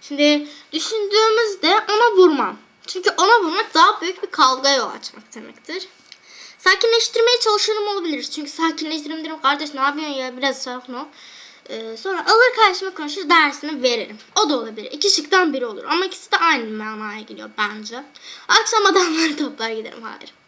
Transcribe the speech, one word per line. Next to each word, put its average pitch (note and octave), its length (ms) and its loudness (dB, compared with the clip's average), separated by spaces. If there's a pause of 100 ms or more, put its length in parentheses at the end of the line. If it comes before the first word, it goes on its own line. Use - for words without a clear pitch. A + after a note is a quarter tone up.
Şimdi D4 480 2 (240)
düşündüğümüzde G#4+ 1160 2
ona A4 280 4
vurmam. C#4 400 4 (300)
Çünkü F#4 320 -2
ona G#4+ 220 6
vurmak F#4+ 340 -4
daha F4+ 260 6
büyük F4+ 220 -6
bir - 80 -10
kavgaya C4+ 460 2
yol G#3+ 140 -2
açmak - 440 -16
demektir. A3+ 540 -14 (720)
Sakinleştirmeye A4+ 800 2
çalışırım G#4 460 0
olabilir. F4 360 -4
Çünkü - 280 -10
sakinleştiririm D#4 760 -6
derim, D#4 180 -10
"Kardeş D4 320 -2
ne C4+ 60 -6
yapıyorsun C#4+ 340 -2
ya? B3+ 220 -8
Biraz C4 260 -4
sakin B3 320 -12
ol." C4 100 -10 (640)
Ee, A3+ 280 -10
sonra F#4+ 300 -6
alır A#4+ 300 6
karşıma F#4+ 380 2
konuşur, D4 340 -8
dersini D4 540 0
veririm. A#3 360 -2 (180)
O G4+ 140 2
da C#4 80 2
olabilir. A3 340 -10
İki D#4 180 -2
şıktan E4 420 0
biri B3 140 -4
olur. G#3 180 -10
Ama E4+ 200 -2
ikisi - 280 -10
de G#4 40 0
aynı A#3 480 0
manaya G#3+ 360 -10
geliyor G#3+ 380 -16
bence. G#3+ 460 -8 (440)
Akşam G#4+ 380 4
adamları E4 500 2
toplar A#3+ 340 -6
giderim. A3 320 -10
Hayır. - 320 -16 (140)